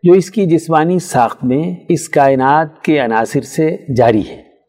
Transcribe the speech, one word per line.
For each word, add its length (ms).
جو 100
اس 180
کی 160
جسمانی 520
ساخت 460
میں 300
اس 200
کائنات 760
کے 160
عناصر 420
سے 360
جاری 320
ہے۔ 140